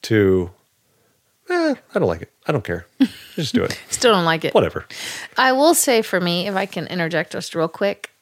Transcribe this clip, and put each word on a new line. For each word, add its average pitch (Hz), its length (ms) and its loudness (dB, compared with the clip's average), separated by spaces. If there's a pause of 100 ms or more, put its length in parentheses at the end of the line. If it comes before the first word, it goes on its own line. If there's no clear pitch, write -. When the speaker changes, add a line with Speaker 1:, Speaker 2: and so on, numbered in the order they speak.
Speaker 1:
To, 95 480 2 (1000)
"Eh, 330 260 0 (200)
I 208 40 0
don't 143 80 2
like 85 140 -2
it. - 100 -16 (140)
I 170 60 0
don't 139 140 -2
care. 87 200 -6 (500)
Just 151 180 -4
do 247 100 2
it." - 200 -4
Speaker 2:
<laughs> - 60 -20
Still - 220 2
don't 180 140 2
like 165 180 0
it. 151 100 -2
Speaker 1:
Whatever. - 320 2 (520)
Speaker 2:
I 262 160 4
will 294 200 6
say 233 280 2
for 196 180 -2
me, 175 280 0
if 202 80 -4
I 190 100 -2
can 180 220 -8
interject 165 440 -4
just - 240 -10
real 165 140 -2
quick, - 420 -6 (100)